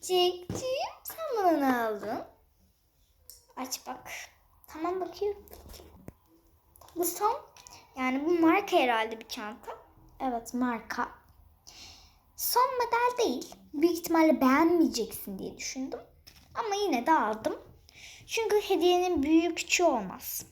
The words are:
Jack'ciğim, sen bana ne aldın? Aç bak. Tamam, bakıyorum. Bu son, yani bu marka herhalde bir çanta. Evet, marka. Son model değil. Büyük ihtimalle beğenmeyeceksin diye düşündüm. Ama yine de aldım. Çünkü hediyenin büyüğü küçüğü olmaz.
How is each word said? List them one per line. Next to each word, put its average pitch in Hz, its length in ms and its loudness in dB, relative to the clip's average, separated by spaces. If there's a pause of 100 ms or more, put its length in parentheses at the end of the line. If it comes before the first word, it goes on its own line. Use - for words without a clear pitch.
Jack'ciğim, 370 920 -2 (120)
sen 605 320 -8
bana 370 140 4
ne 277 260 2
aldın? 220 480 -6 (1300)
Aç 254 300 -10
bak. - 240 -14 (560)
Tamam, 349 340 -6
bakıyorum. 403 460 -6 (1500)
Bu 339 80 -2
son, 427 360 -2 (560)
yani 262 300 -2
bu 339 120 2
marka 359 380 4
herhalde 226 440 2
bir - 80 -20
çanta. 240 500 -12 (420)
Evet, 240 340 -4
marka. 240 680 -4 (1200)
Son 508 360 2
model 480 400 0
değil. 320 360 -2 (200)
Büyük 330 240 2
ihtimalle 320 420 4
beğenmeyeceksin 262 960 2
diye - 200 -10
düşündüm. - 420 -8 (540)
Ama 427 200 -4
yine 359 320 0
de 320 60 4
aldım. 233 460 0 (680)
Çünkü 427 340 0
hediyenin 359 600 2
büyüğü 330 320 4
küçüğü - 300 0
olmaz. 233 680 -2